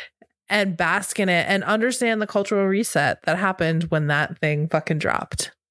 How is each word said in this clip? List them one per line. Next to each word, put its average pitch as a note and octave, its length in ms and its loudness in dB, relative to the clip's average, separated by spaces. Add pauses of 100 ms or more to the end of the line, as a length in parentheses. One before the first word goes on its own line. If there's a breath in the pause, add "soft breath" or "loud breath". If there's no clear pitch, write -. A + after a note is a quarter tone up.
(500 loud breath)
and G3 260 2
bask F3+ 460 -2
in F#3+ 80 2
it E3+ 180 2
and G3 160 0
understand A3+ 580 0
the G#3 60 -4
cultural G3+ 400 0
reset F#3+ 560 0
that D#3+ 140 0
happened F3 460 0
when D#3 240 0
that D3+ 320 0
thing D3+ 280 0
fucking D#3 300 0
dropped. - 540 -4 (200)